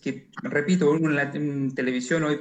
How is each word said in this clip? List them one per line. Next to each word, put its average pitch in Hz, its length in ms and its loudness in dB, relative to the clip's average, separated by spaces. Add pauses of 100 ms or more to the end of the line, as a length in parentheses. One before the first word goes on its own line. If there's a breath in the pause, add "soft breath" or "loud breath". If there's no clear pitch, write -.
que, - 260 -8 (140)
repito, 147 480 2
uno 160 180 2
en 147 60 2
la, 143 160 0
en 139 420 -2
televisión, 127 520 0
hoy 147 160 2